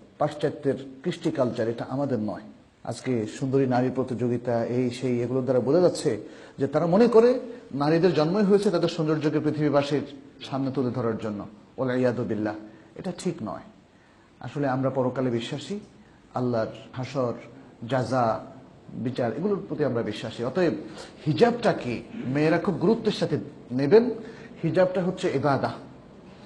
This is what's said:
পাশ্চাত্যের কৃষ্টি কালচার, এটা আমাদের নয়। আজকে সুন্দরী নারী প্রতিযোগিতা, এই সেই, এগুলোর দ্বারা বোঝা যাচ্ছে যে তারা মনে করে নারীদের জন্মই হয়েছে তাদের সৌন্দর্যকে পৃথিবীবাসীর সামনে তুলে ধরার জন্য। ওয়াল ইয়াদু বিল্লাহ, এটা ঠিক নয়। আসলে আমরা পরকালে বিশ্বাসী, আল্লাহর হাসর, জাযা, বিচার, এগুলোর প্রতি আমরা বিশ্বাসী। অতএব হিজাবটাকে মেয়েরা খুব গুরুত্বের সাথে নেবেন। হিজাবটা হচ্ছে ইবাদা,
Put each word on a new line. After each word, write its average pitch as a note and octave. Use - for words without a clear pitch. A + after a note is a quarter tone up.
পাশ্চাত্যের C#3+
কৃষ্টি E3+
কালচার, A#2+
এটা A#2
আমাদের C3
নয়। G2+
আজকে B2
সুন্দরী C3+
নারী B2
প্রতিযোগিতা, A#2+
এই B2+
সেই, A#2+
এগুলোর B2+
দ্বারা B2+
বোঝা C3
যাচ্ছে D3+
যে C3+
তারা D3+
মনে G3
করে A#3+
নারীদের D#3+
জন্মই D#3+
হয়েছে G3+
তাদের E3+
সৌন্দর্যকে D3+
পৃথিবীবাসীর C#3+
সামনে C3+
তুলে C3
ধরার A2+
জন্য। G#2
ওয়াল B2+
ইয়াদু B2
বিল্লাহ, G#2
এটা -
ঠিক F3
নয়। -
আসলে C#3
আমরা C3
পরকালে B2+
বিশ্বাসী, B2
আল্লাহর A#2+
হাসর, B2+
জাযা, B2
বিচার, A#2+
এগুলোর F#3
প্রতি D3
আমরা A#2+
বিশ্বাসী। A2
অতএব E3
হিজাবটাকে D#3
মেয়েরা D3+
খুব E3
গুরুত্বের G#3+
সাথে D#3
নেবেন। D#3+
হিজাবটা F3+
হচ্ছে F3
ইবাদা, C3